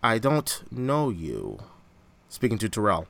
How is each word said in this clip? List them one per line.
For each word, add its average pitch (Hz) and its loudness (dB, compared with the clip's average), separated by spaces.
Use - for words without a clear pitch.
I 113 4
don't 143 0
know 135 0
you. 57 -6
Speaking 113 0
to 107 0
Terrell. 98 2